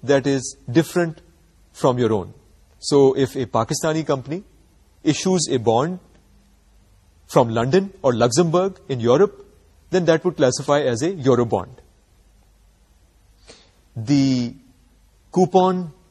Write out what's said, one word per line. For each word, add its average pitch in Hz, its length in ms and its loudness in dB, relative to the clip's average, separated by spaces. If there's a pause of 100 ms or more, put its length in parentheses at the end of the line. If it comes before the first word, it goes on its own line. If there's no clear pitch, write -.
that 135 240 0
is 139 300 -2 (140)
different 165 500 -2 (520)
from 127 260 0
your 117 140 0
own. 95 220 -6 (440)
So 139 380 4
if 135 200 -2
a 131 100 -4
Pakistani 156 600 -4
company 143 380 -6 (600)
issues 185 460 0
a 135 80 0
bond 120 400 0 (1300)
from 123 240 2
London 135 420 0 (100)
or 127 120 2
Luxembourg 165 720 0
in 131 120 -6
Europe, 139 440 2 (460)
then 180 160 0
that 165 180 2
would 175 120 -2
classify 143 440 0
as 123 220 -2
a 170 100 -2
Eurobond. 120 560 0 (2250)
The 127 580 0 (800)
coupon 185 600 2 (180)